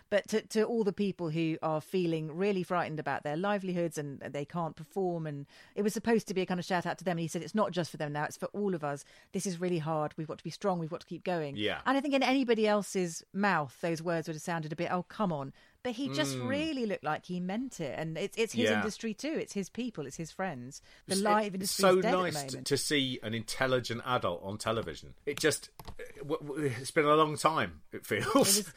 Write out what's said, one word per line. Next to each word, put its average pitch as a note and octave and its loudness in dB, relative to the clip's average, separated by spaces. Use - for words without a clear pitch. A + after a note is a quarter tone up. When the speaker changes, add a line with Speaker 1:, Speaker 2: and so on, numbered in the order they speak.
Speaker 1:
but G3+ 2
to, G#3+ 2
to G#3+ 2
all A3+ 2
the G3 2
people F3 -2
who D#3+ 0
are D#3 0
feeling D#3+ 0
really F#3+ 2
frightened D#3 -2
about C#3 -2
their D3 -2
livelihoods F3+ 0
and C#3+ -6
they C#3+ -6
can't E3 -4
perform. E3+ -2
And C#3+ -8
it G#3 -2
was G3+ 2
supposed A3+ 2
to G3+ -4
be F#3 0
a F3+ -2
kind F3 -2
of E3 -6
shout F3 0
out F3 -2
to E3 -10
them. F#3 2
And E3 0
he E3+ -2
said, E3+ -4
"It's - -6
not G#3+ 2
just E3+ 0
for - -12
them D3+ -4
now, D3 -2
it's C#3+ -4
for F#3 -6
all G3 0
of D3+ -4
us. C#3+ -4
This F#3+ -2
is E3+ -4
really F3 2
hard. D3+ 0
We've D#3 -6
got D#3+ -8
to - -12
be E3 -6
strong. F#3 0
We've E3 -4
got E3 -8
to - -20
keep - -10
going." D#3 -2
Speaker 2:
Yeah. G2+ 0
Speaker 1:
And C4+ 2
I - 0
think C#4 0
in C4+ 2
anybody A#3 4
else's F#3+ 0
mouth, F#3 2
those E3+ 0
words E3 0
would D#3+ -4
have D3+ -10
sounded E3 -4
a - -8
bit, E3+ -2
"Oh, F3+ 0
come F#3 -2
on." C#3 -4
But B3 -2
he B3+ -4
just C#4 0
Speaker 2:
Mm. B3 -2
Speaker 1:
really C#4+ 0
looked F#3+ -2
like D3+ -2
he F3+ -4
meant G#3 -4
it. B2+ -4
And D#3+ -4
it's, G3 -4
it's A3+ 0
his A3+ 0
Speaker 2:
Yeah. G#3+ 4
Speaker 1:
industry G#3+ -4
too. - -6
It's A3+ -4
his G3 -4
people. A3+ -6
It's C3 -10
his D#3+ -8
friends. C#3+ -8
The F#3+ -2
Speaker 2:
It's, G3 2
Speaker 1:
live G#3 4
Speaker 2:
it's F#3+ -6
Speaker 1:
industry G3 -2
Speaker 2:
so F#3 10
Speaker 1:
is F#3 4
dead F3+ 4
Speaker 2:
nice F3+ 2
Speaker 1:
at C#3 -6
the C3 -6
moment. C3 -8
Speaker 2:
to C#3 2
see C3 2
an A2 -4
intelligent A#2+ 0
adult G2+ 0
on G2 -6
television. F2 -4
It - -4
just, - 2
w-, D3 -4
w-, C#3+ -2
it's C3+ -8
been D3+ 4
a D3+ 8
long D3+ 6
time, B2+ 2
it - -10
feels. - 0
Speaker 1:
It G#4 4
was, G3+ 6